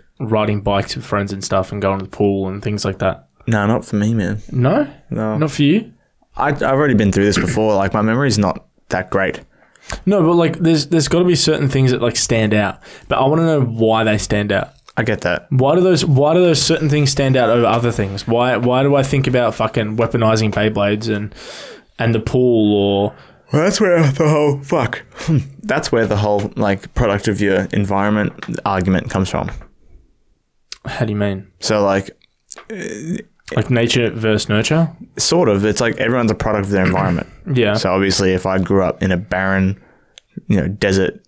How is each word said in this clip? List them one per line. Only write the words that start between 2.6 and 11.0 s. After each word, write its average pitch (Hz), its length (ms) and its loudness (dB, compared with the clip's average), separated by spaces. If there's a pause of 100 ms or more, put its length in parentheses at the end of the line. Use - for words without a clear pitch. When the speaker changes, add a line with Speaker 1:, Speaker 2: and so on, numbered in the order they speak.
Speaker 1:
things 104 220 -4
like 98 140 -4
that. - 300 -4 (180)
Speaker 2:
No, 104 200 2
not 117 180 0
for - 120 -8
me, 107 180 0
man. 104 240 -2 (120)
Speaker 1:
No? 170 380 2 (220)
Speaker 2:
No. 110 280 -4
Speaker 1:
Not 151 140 0
for 147 100 0
you? 180 300 2 (440)
Speaker 2:
I, 139 120 -2
I've - 140 -2
already 135 320 2
been 101 180 2
through 98 120 2
this 98 140 2
before. 107 360 0
Like, 98 200 0
my 107 80 0
memory's 113 360 0
not 95 280 -2 (220)
that 92 220 -4
great. 95 300 -2 (640)
Speaker 1:
No, 190 180 2
but, 170 120 4
like, 170 240 0
there's, 160 300 2
there's 160 200 2